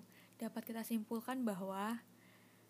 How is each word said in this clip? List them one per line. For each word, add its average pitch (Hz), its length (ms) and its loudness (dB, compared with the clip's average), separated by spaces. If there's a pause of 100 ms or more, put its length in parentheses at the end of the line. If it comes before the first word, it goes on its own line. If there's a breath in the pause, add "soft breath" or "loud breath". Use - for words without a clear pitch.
(400 loud breath)
dapat 226 240 -2
kita 226 240 -4
simpulkan 233 560 2
bahwa 196 560 2 (720 loud breath)